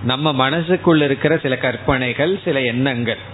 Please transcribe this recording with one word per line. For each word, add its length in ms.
நம்ம 320
மனசுக்குள் 680
இருக்கிற 340
சில 200
கற்பனைகள், 840
சில 220
எண்ணங்கள். 580